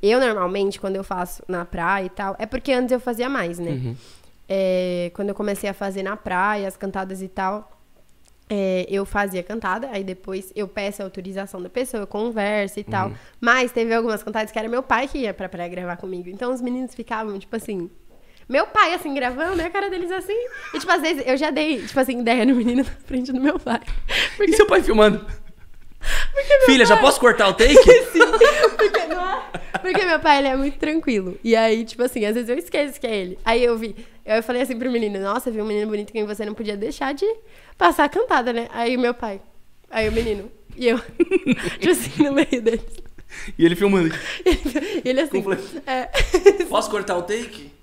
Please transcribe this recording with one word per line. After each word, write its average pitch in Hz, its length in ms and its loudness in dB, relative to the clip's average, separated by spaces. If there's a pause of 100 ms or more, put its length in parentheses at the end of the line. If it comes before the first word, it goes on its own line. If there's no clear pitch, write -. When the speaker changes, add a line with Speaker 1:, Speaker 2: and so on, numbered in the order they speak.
Speaker 1:
eu 220 180 4
normalmente, 196 600 -2
quando 196 160 -4
eu 190 80 -6
faço 180 440 -8
na 175 160 -4
praia 185 400 -2
e 185 60 -6
tal, 196 280 -8
é 220 80 -6
porque 254 260 -4
antes 247 200 0
eu 247 80 0
fazia 240 280 -4
mais, 180 300 -4
né? 170 120 -6
Speaker 2:
Uhum. 127 260 -6 (520)
Speaker 1:
É, 180 680 -2
quando 202 140 -4
eu 196 60 -4
comecei 202 360 -4
a 196 40 -6
fazer 196 280 -6
na 196 140 -6
praia, 202 500 -2
as 185 100 -10
cantadas 190 460 -8
e 190 60 -12
tal, 196 420 -6 (800)
é, 190 400 -2
eu 196 180 -2
fazia 196 380 -4
cantada, 214 480 -6
aí 196 100 -6
depois 190 540 -10
eu 208 100 -6
peço 202 360 -8
a - 20 -8
autorização 190 580 -12
da 185 60 -12
pessoa, 247 340 -6
eu 196 40 -8
converso 208 760 -4
e 208 40 -10
tal. 196 260 -4
Speaker 2:
Uhum. - 40 -12 (260)
Speaker 1:
Mas 247 300 2
teve 226 240 0
algumas 226 280 -2
cantadas 220 280 -6
que - 80 -6
era 220 100 -6
meu 233 140 -4
pai 247 240 0
que 294 120 -8
ia 220 140 -4
pra 185 160 -10
praia 175 200 -10
gravar 180 280 -8
comigo. 180 320 -10
Então 247 240 -6
os 254 80 -6
meninos 247 340 -6
ficavam, 220 440 -8
tipo - 160 -14
assim, 196 340 -8 (600)
meu 285 180 0
pai, 370 280 2
assim, 330 200 -6
gravando, 277 480 -2
e - 20 -2
a 349 60 -6
cara 392 180 -4
deles 359 220 -6
assim. 370 240 -6 (400)
E, 294 60 -4
tipo, 339 100 -2
às 349 100 4
vezes 294 240 -2
eu 254 120 2
já 302 140 0
dei, 294 360 -2
tipo - 140 0
assim, 254 180 0
ideia 233 260 2
no 254 120 6
menino 240 260 2
na - 80 -2 (160)
frente 254 260 -6
do 254 80 -2
meu 302 200 2
pai. 233 200 -4 (560)
Porque 403 160 2
Speaker 2:
E 427 40 4
seu 427 100 8
pai 392 160 4
filmando? 214 420 4 (1080)
Speaker 1:
Porque 554 260 4
meu 523 80 6
Speaker 2:
"Filha, 494 200 8
já 466 100 8
Speaker 1:
pai 440 80 4
Speaker 2:
posso - 160 6
cortar 214 280 6
o 185 40 2
take?" 240 240 6
Speaker 1:
<laughs> 508 340 10
Sim, 330 100 4 (560)
porque 392 300 2
não 339 140 -4
é. 381 220 -4 (400)
Porque 294 220 2
meu 339 140 2
pai, 294 200 4
ele 277 100 2
é 262 80 0
muito 277 220 -2
tranquilo. 269 680 -2
E 226 100 4
aí, 226 300 4
tipo 240 180 -6
assim, 247 220 -2
às 208 100 0
vezes 233 140 -4
eu 240 100 -2
esqueço 302 400 -4
que - 80 -8
é 226 100 -4
ele. 185 280 -8
Aí 233 180 2
eu 240 140 2
vi, 220 180 -8 (300)
eu 220 180 0
falei 247 200 -2
assim 254 160 -4
pro 254 120 -4
menino, 208 300 -2
"Nossa, 214 300 -2
vi 220 100 -6
um 214 60 -4
menino 214 240 -2
bonito 208 200 -6
que 220 140 -4
você 208 220 -8
não 208 80 -8
podia 208 220 -8
deixar 262 360 -6
de 294 140 -4 (500)
passar 339 280 4
a 285 40 0
cantada, 302 420 0
né?" 233 220 -4
Aí 233 240 -2
meu 247 160 0
pai, 214 300 -8 (480)
aí 220 180 -2
o 214 40 -2
menino, 220 380 -4 (240)
e 247 140 0
eu, 233 100 2 (420)
<laughs> - 380 -2
tipo - 120 2
assim, 269 340 0
no 285 80 0
meio 277 300 2
deles. 226 340 -2 (640)
Speaker 2:
E 165 60 6
ele 170 120 6
filmando. 190 320 4
Speaker 1:
<laughs> - 360 -8
E - 40 4
ele, 311 560 -2
ele 254 160 0
assim, 302 220 -2
Speaker 2:
Como 196 120 -2
foi? - 320 -12
Speaker 1:
é. 254 220 -4 (560)
Speaker 2:
"Posso 214 260 -2
cortar 190 280 -2
o 175 60 -4
take?" 208 460 -8 (120)